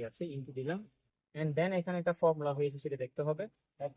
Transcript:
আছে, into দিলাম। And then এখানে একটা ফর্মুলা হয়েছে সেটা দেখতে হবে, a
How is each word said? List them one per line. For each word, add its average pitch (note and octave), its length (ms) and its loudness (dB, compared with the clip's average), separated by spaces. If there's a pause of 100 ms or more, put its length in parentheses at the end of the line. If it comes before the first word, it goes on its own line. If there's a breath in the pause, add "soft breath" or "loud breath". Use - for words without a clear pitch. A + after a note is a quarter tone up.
আছে, - 140 -6 (120)
into C3+ 240 -6
দিলাম। E3 220 -2 (580)
And D#3 180 2
then F3+ 120 4 (100)
এখানে F3+ 220 -2
একটা F3 200 2
ফর্মুলা D3+ 360 4
হয়েছে C#3+ 260 0
সেটা C#3+ 200 -4
দেখতে B2 240 -4
হবে, D#3 180 0 (400)
a - 120 -2